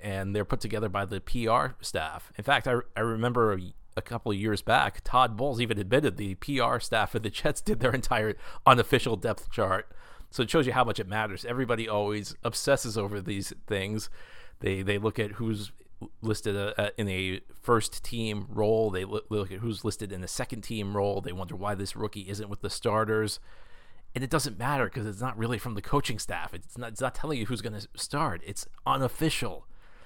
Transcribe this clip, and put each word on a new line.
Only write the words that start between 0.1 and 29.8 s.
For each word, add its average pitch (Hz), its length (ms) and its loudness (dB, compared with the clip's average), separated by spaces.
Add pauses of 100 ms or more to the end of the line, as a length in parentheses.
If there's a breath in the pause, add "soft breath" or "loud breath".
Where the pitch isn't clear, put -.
they're 104 100 2
put - 160 0
together 107 260 -2
by 101 180 -2
the 98 140 -4
P 113 280 0
R 131 340 4
staff. - 560 -6
In 110 60 -6
fact, 135 260 2
I, 123 60 4 (200)
I - 60 0
remember 117 520 2
a, 92 200 -6 (240)
a 113 40 0
couple 117 300 -4
of 101 60 0
years 104 240 0
back, - 420 4
Todd 127 320 4
Bowles 120 240 0
even 117 180 0
admitted 104 380 4
the 98 200 -4
P 139 260 -2
R 123 180 2
staff 110 360 2
of 110 80 0
the 107 60 -2
Jets - 300 0
did 117 220 2
their 123 100 6
entire 113 460 2 (280 loud breath)
unofficial 123 520 8
depth 110 340 -2
chart. 98 400 2 (400 loud breath)
So 131 120 0
it 113 60 0
shows 156 160 6
you 123 80 2
how 127 120 6
much 110 160 0
it 98 60 -8
matters. 104 360 -4
Everybody 120 460 -2
always 104 560 0
obsesses 120 520 2
over 101 220 -2
these 101 320 -4 (160)
things. 104 420 -2 (520 loud breath)
They, 95 220 0
they 101 140 2
look 104 220 0
at 104 120 -2
who's 104 420 -4 (480)
listed, 107 360 0
uh, 101 200 -2
uh, 104 200 2
in 107 100 0
a 95 320 -2 (220)
first - 420 2
team 107 460 -2
role. 107 420 4
They 92 140 -2
lo-, 104 240 -4
look 101 200 0
at 95 100 -8
who's 110 260 -4
listed 104 260 -2
in 92 140 -6
a - 20 -6
second 120 340 -4
team 104 340 -4
role. 101 260 2
They 98 100 -6
wonder 92 240 -6
why 101 180 -2
this 95 220 -4
rookie 104 320 -4
isn't 101 220 -6
with 101 120 -6
the 101 80 -2
starters. 110 720 2 (720 soft breath)
And 127 80 -4
it 131 80 -2
doesn't 139 300 0
matter 127 300 2
'cause 107 160 -4
it's 101 160 -6
not 120 160 -2
really 113 200 0
from 117 160 -6
the 101 80 -4
coaching 135 380 2
staff. 85 340 -4
It's - 240 -10
not, 120 120 -8
it's 110 120 -8
not 127 140 0
telling 147 240 0
you 110 60 0
who's 107 160 -2
gonna 107 180 -6 (160)
start. 143 500 0
It's - 220 -6 (180)
unofficial. 135 800 0 (380 soft breath)